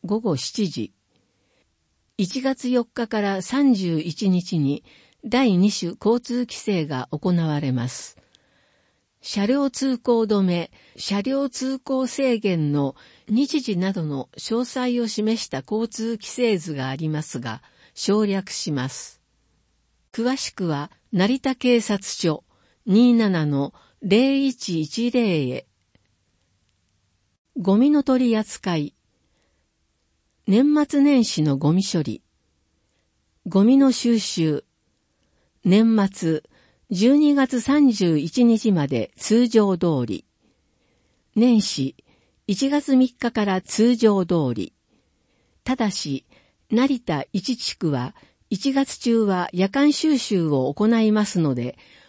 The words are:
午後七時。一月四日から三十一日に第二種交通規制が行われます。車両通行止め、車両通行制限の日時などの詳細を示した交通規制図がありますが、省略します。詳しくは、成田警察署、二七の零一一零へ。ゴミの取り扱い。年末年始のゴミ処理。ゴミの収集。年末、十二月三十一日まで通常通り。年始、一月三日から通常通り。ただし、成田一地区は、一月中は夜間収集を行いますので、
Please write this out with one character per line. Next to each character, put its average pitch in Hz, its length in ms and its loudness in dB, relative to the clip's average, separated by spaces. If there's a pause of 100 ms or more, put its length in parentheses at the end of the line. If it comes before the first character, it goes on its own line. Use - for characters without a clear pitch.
午 208 160 -4
後 185 180 -2
七 196 320 -4
時。 117 240 -10 (1200)
一 202 240 -4
月 262 280 -4
四 247 160 0
日 233 220 -8
か 214 140 -4
ら 196 200 -2
三 269 320 2
十 175 260 0
一 170 300 -2
日 180 300 0
に 143 240 -2 (420)
第 233 320 2
二 202 140 4
種 175 280 -8
交 233 220 0
通 247 200 -4
規 240 120 -8
制 180 320 -4
が 131 260 -6
行 185 180 -4
わ 160 300 0
れ 139 120 -2
ま 123 160 -2
す。 - 340 -14 (1000)
車 202 240 -4
両 277 240 0
通 262 300 -4
行 233 220 0
止 208 200 0
め、 180 300 -2 (260)
車 202 240 -4
両 269 260 -2
通 262 300 -6
行 262 300 -4
制 247 320 -2
限 165 320 0
の 143 240 -2 (320)
日 269 340 0
時 208 160 -4
な 190 160 -2
ど 175 100 -6
の 143 320 -6
詳 240 300 -4
細 247 340 -4
を 233 80 -2
示 214 340 -2
し - 60 -10
た 135 120 -8
交 220 280 -4
通 226 300 -6
規 - 80 -16
制 226 320 0
図 160 160 -8
が 135 160 -6
あ 135 60 -6
り 156 120 -6
ま 151 140 -4
す - 180 -10
が、 113 220 -10 (320)
省 208 320 0
略 196 240 -4
し - 220 -8
ま 131 180 -2
す。 - 320 -16 (880)
詳 240 240 -2
し - 140 -10
く 185 180 -6
は、 147 240 -4 (200)
成 214 280 0
田 262 160 -2
警 240 260 2
察 - 280 -4
署、 - 340 -4 (440)
二 240 260 6
七 190 320 2
の 139 280 -2 (280)
零 262 420 2
一 185 380 -4
一 226 300 -4
零 180 380 0
へ。 - 180 -8 (1900)
ゴ 196 200 2
ミ 277 140 4
の 294 100 4
取 254 280 0
り 220 80 2
扱 190 400 -4
い。 147 180 -6 (1500)
年 220 180 4 (240)
末 285 120 2
年 277 220 4
始 - 200 -2
の 139 140 2
ゴ 151 160 2
ミ 190 120 2
処 170 160 -2
理。 123 220 -8 (1200)
ゴ 196 180 2
ミ 254 140 6
の 269 140 6
収 233 260 2
集。 156 480 -2 (1000)
年 220 320 4 (160)
末、 160 300 -2 (520)
十 226 220 4
二 294 200 4
月 262 260 0
三 285 280 4
十 180 280 2
一 165 260 0
日 226 300 4
ま 151 120 2
で 123 300 -4
通 233 320 2
常 208 300 2
通 156 280 0
り。 95 200 -8 (1120)
年 226 260 4
始、 - 340 -6 (520)
一 233 220 -2
月 285 280 2
三 254 160 4
日 233 180 -4
か 214 140 0
ら 190 160 0
通 240 340 2
常 208 300 4
通 156 280 0
り。 101 200 -6 (920)
た 254 140 -2
だ 214 120 0
し、 139 360 -6 (440)
成 254 300 2
田 147 320 -4
一 208 240 -4
地 - 200 -10
区 160 160 -2
は、 123 220 -4 (360)
一 262 240 -2
月 277 240 -2
中 226 260 0
は 185 300 0
夜 190 160 0
間 285 240 2
収 311 240 0
集 185 280 0
を 139 280 0
行 214 140 2
い 220 260 4
ま 208 120 2
す - 140 -4
の 143 160 2
で、 120 220 -6 (320)